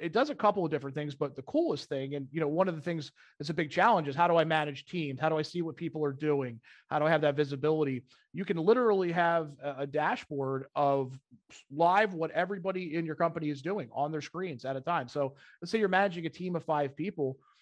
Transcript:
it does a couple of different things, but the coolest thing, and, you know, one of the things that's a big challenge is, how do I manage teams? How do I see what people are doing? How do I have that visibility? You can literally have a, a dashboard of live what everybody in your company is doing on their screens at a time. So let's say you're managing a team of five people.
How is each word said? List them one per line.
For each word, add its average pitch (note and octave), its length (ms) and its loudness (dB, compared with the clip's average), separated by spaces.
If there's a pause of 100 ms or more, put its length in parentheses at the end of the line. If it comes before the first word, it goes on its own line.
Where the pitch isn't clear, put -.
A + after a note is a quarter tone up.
it E3 100 -4
does C4 160 4
a - 60 -4
couple G3+ 280 4
of D#3+ 60 0
different C#3 260 -4
things, D3 200 -6
but C#3 200 -4
the C3+ 60 -12
coolest D4 480 -2
thing, C3+ 240 -4
and, C#3 180 -6
you D#3+ 80 -4
know, D#3 80 2
one E3+ 200 2
of E3+ 80 -2
the D3+ 60 -10
things D#3+ 300 -6 (280)
that's C#3+ 100 -8
a D#3 60 -2
big D#3 160 -2
challenge F3+ 360 4
is, C3+ 80 -4
how F3 120 4
do E3+ 100 6
I D#3+ 60 6
manage D3+ 420 0
teams? C#3+ 340 -4
How D#3+ 100 2
do D#3 100 0
I - 20 0
see E3+ 220 -4
what D#3+ 120 -6
people D#3 300 -4
are C#3+ 60 0
doing? C3+ 480 -2 (320)
How D3 80 2
do D3 60 2
I D#3+ 40 4
have D#3 120 4
that D3 140 4
visibility? C#3+ 680 0 (300)
You F#3+ 120 -6
can F3+ 120 -2
literally G3 560 4
have E3+ 360 2 (140)
a, C#3 160 -6
a C#3+ 80 -2
dashboard C#3 800 -2 (100)
of C#3 420 2 (540)
live F#3 420 4
what D#3+ 160 -2
everybody F3+ 640 -2
in E3 100 -2
your D#3 120 -4
company E3 340 0
is C#3 140 -6
doing E3+ 300 -4
on D3 180 -2
their D#3 100 -4
screens E3 420 -8
at C3+ 120 -4
a C3 60 -6
time. D#3 260 -2
So C#3 260 -2 (260)
let's F3 120 -10
say A3+ 80 2
you're G3+ 80 2
managing F#3 400 2
a - 20 -2
team F3+ 260 -6
of D#3+ 80 -2
five D3 320 0
people. D3 440 -4 (220)